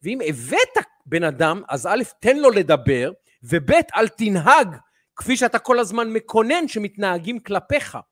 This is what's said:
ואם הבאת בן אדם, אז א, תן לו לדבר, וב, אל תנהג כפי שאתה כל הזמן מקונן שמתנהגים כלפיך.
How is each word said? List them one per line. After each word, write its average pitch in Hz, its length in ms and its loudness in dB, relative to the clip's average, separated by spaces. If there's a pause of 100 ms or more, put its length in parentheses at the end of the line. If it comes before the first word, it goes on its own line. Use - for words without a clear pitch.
ואם 233 240 -6
הבאת 151 580 -2 (200)
בן 165 180 -2
אדם, 156 460 0
אז 135 180 -6
א, 190 80 0 (240)
תן 254 180 2
לו 285 120 6
לדבר, 147 640 2 (320)
וב, 135 280 -2 (240)
אל 220 120 2
תנהג 208 680 2 (400)
כפי 254 220 -4
שאתה 233 220 0
כל 233 200 2
הזמן 226 300 -2
מקונן 226 580 0
שמתנהגים 202 720 -6
כלפיך. - 580 -6 (140)